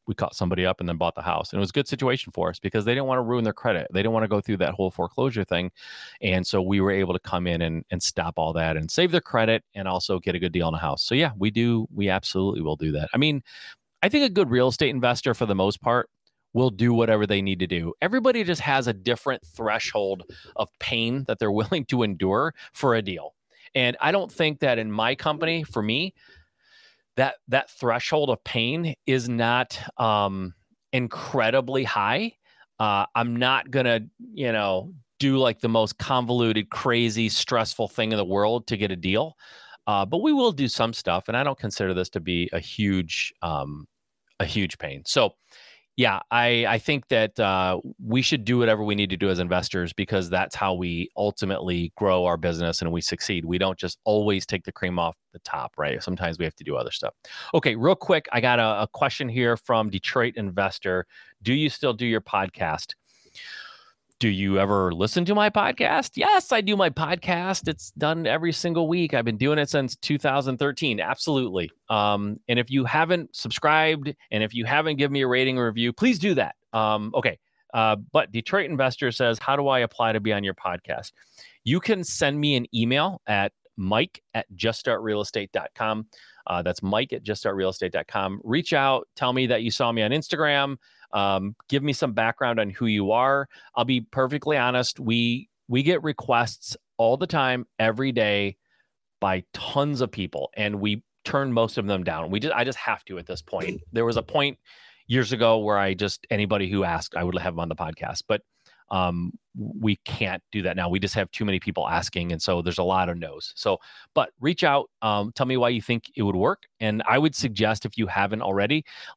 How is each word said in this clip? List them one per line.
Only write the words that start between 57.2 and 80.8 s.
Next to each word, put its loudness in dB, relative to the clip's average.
Okay, 2
real 4
quick, 2
I -2
got 4
a, 2
a -2
question -2
here 2
from 0
Detroit 0
Investor. -2
Do 0
you 2
still -2
do -4
your 2
podcast? -4
Do 2
you 2
ever 2
listen 0
to 0
my 4
podcast? 0
Yes, 2
I 4
do 0
my 4
podcast. -2
It's -6
done 0
every 2
single 0
week. 0
I've 2
been 0
doing 2
it 2
since 0
two 0
thousand 0
thirteen. 0
Absolutely. -2
Um, 0
and 2
if 0
you 0
haven't 0
subscribed 2
and 0
if -4
you -4
haven't 2
given 0
me 0
a 2
rating 2
or 2
review, 0
please 2
do 2
that. 0
Um, 0
okay. 0
Uh, 4
but 2
Detroit -2
Investor 0
says, 0
"How 0
do 0
I 4
apply 0
to 0
be 0
on 0
your -2
podcast?" -6